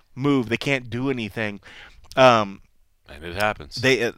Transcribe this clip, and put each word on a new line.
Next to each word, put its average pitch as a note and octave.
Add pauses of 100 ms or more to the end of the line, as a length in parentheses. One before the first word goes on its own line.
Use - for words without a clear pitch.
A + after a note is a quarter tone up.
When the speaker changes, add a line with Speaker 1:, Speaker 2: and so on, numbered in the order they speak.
(160)
Speaker 1:
move, B2+
they -
can't C3
do B2
anything. G#2+ (560)
Um, A2+ (480)
Speaker 2:
And -
it F2
happens. G2+
Speaker 1:
they, B2
uh, A#2